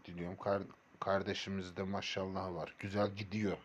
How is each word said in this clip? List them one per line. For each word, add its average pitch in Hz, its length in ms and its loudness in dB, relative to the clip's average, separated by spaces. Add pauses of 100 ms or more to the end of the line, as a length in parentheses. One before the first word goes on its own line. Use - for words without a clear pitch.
diliyorum. 87 320 -6
Kar-, 101 260 2 (360)
kardeşimizde 98 840 2
maşallah 95 680 -2
var. 80 260 -4
Güzel 101 320 2
gidiyor 101 540 0